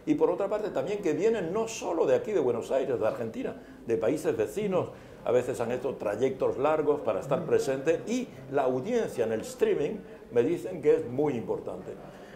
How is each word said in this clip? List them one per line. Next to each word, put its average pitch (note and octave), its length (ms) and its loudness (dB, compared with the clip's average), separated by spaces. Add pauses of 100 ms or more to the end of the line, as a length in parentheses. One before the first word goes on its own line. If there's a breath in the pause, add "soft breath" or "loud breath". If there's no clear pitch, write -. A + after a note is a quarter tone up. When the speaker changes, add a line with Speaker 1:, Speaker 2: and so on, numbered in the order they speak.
Speaker 1:
Y D3+ 80 4
por D#3+ 160 4
otra F#3+ 180 0
parte G#3 220 -2
también F#3 320 -2
que D#3 120 2
vienen F#3 380 0
no A3 140 0
solo G3 400 0
de C3 80 6
aquí, B2 180 0
de F#3 80 2
Buenos A#2 300 0
Aires, C3 300 2
de G#2+ 60 2
Argentina, A2+ 500 -4 (300 loud breath)
de A2+ 100 2
países D3 400 0
vecinos. E3+ 540 0 (340 loud breath)
A - 60 0
veces A#2+ 300 2
han A#2 100 -2
hecho B2+ 240 -2
trayectos A2 640 0
largos D3 440 2
para G2 180 0
estar - 220 0
Speaker 2:
Mm. D#3+ 40 -6
Speaker 1:
presente D3+ 640 2
y A#3+ 180 -2 (240 loud breath)
la C#3 120 2
audiencia C3 600 0
en A2 80 0
el G#2+ 100 0
streaming F#3+ 560 0 (340 loud breath)
me A#2+ 100 6
dicen F3 400 0
que D3+ 140 8
es A#2 120 0
muy C3+ 260 0
importante. G2 580 -6 (440 loud breath)